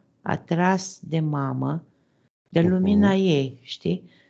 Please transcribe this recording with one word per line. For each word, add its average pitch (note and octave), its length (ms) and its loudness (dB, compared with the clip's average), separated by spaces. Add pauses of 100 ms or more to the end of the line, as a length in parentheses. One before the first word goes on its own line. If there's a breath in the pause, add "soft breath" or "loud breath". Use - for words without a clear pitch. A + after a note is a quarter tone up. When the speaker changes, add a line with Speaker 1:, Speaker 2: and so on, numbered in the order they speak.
(220)
Speaker 1:
atras F3+ 800 -2
de D#3+ 180 -4
mamă, C#3 640 -4 (680)
de E3 120 0
Speaker 2:
Mhm. E3+ 100 4
Speaker 1:
lumina G3 440 4
ei, D#3 480 0
știi? - 480 -6 (200 soft breath)